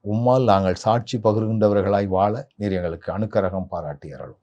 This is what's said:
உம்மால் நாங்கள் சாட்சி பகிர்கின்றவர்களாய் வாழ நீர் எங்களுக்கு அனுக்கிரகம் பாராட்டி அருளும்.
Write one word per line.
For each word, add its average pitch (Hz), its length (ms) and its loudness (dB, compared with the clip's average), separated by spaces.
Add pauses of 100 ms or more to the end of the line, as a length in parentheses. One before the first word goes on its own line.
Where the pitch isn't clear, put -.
(120)
உம்மால் 123 320 2
நாங்கள் 98 320 4
சாட்சி 117 420 0
பகிர்கின்றவர்களாய் 104 880 2
வாழ 104 480 0
நீர் 104 160 -4
எங்களுக்கு 87 460 -6
அனுக்கிரகம் 95 500 -2
பாராட்டி 76 460 -10
அருளும். - 300 -16